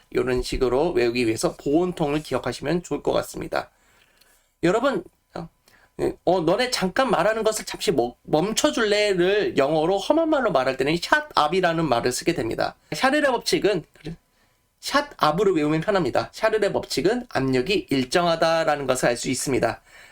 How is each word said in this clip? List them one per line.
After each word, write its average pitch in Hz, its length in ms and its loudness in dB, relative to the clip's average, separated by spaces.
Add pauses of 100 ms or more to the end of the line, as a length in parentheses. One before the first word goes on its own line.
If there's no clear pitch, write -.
(120)
이런 123 300 0
식으로 127 500 0
외우기 120 340 0
위해서 113 300 -2
보온통을 156 680 0
기억하시면 139 600 -4
좋을 143 180 -6
것 135 100 0
같습니다. - 600 -4 (920)
여러분, 220 400 0 (1200)
어, 180 160 2
"너네 214 300 2
잠깐 233 380 0
말하는 208 340 0
것을 214 220 0
잠시 - 260 -2
멈-, 123 320 0
멈춰줄래?"를 202 1300 0
영어로 156 400 2
험한 311 320 2
말로 254 220 2
말할 131 240 2
때는 139 180 0
shut - 340 0 (120)
up이라는 165 480 2
말을 123 240 2
쓰게 165 220 -2
됩니다. 110 420 -4 (180)
샤르의 269 300 2
법칙은, 190 640 0 (1000)
shut - 260 0 (140)
up으로 180 300 2
외우면 156 280 0
편합니다. 160 520 0
샤르의 214 400 0
법칙은 196 560 -2
압력이 131 600 0
일정하다라는 160 1000 0
것을 131 220 2
알 120 80 0
수 143 120 -6
있습니다. 117 520 -2 (300)